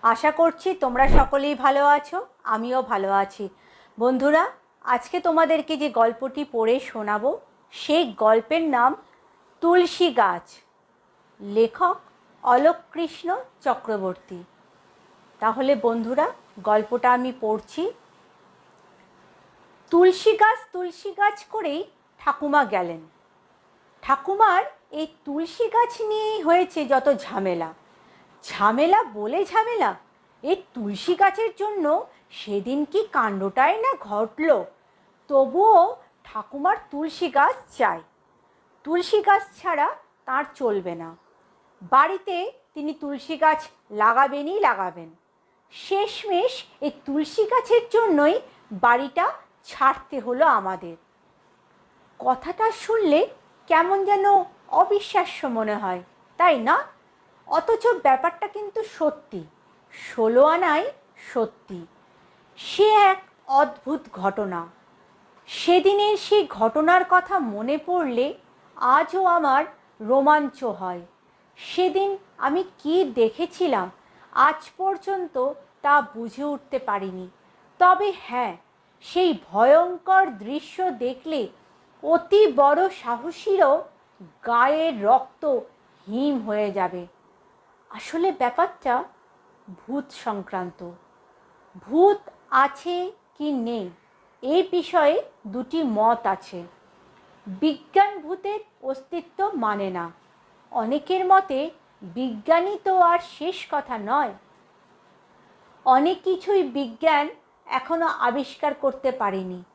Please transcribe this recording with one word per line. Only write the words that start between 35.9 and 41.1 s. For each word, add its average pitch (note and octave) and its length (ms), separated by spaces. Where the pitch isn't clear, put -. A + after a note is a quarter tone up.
ঠাকুমার C#4+ 520
তুলসী D4+ 360
গাছ E4 180
চাই, F#3 220
তুলসী F4+ 360
গাছ G4+ 220
ছাড়া D#4 280
তার C4+ 200
চলবে G3+ 360
না। E3 140